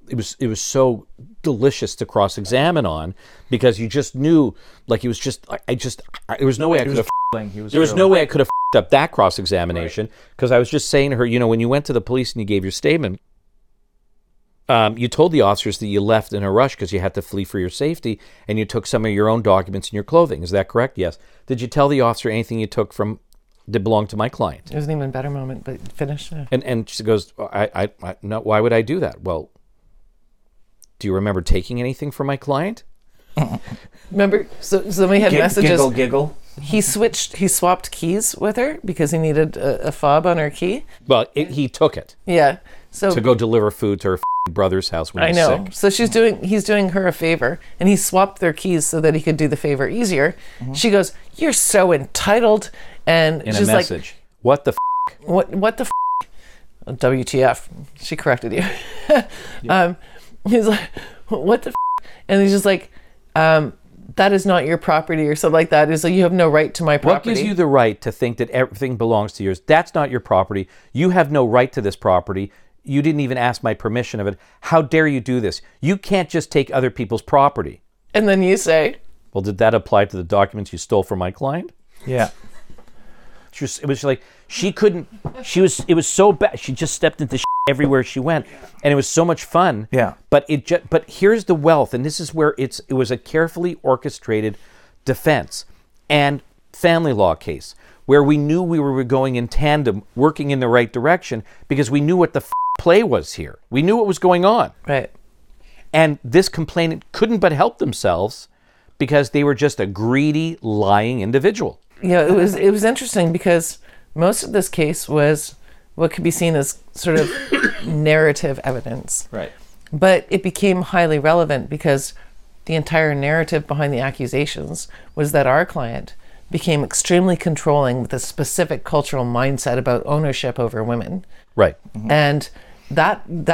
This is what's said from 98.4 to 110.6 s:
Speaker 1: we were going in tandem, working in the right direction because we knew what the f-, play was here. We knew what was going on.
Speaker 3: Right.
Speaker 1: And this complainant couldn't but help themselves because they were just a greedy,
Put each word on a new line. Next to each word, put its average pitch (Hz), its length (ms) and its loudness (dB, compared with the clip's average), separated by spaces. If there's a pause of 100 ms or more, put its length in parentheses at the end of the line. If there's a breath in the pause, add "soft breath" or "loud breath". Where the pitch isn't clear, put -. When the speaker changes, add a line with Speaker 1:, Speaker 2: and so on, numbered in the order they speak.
Speaker 1:
we 170 200 0
were 135 240 -2
going 131 320 0
in 120 100 -4
tandem, 139 560 0 (140)
working 143 340 2
in 139 80 0
the 127 100 0
right 120 240 4
direction 131 520 -2 (240 soft breath)
because 135 240 0
we 143 80 2
knew 160 160 2
what 170 160 2
the 139 80 -2
f-, - 120 -10 (260)
play 190 260 4
was 113 300 -2
here. - 260 -12 (100)
We 131 120 0
knew 196 140 4
what 226 120 2
was 185 100 0
going 180 260 2
on. 214 280 2 (160)
Speaker 3:
Right. 139 240 -2 (800 soft breath)
Speaker 1:
And 156 320 4
this 165 240 4
complainant 165 640 -4
couldn't 220 260 2
but 175 140 4
help 160 260 0
themselves 101 680 -2 (500)
because 143 320 2
they 147 140 2
were 143 100 4
just 143 240 0
a 98 80 0
greedy, 143 760 0